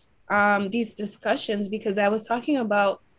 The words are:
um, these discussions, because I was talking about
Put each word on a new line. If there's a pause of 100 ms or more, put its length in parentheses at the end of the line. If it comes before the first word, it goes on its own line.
(280)
um,
these
discussions,
because
I
was
talking
about (160)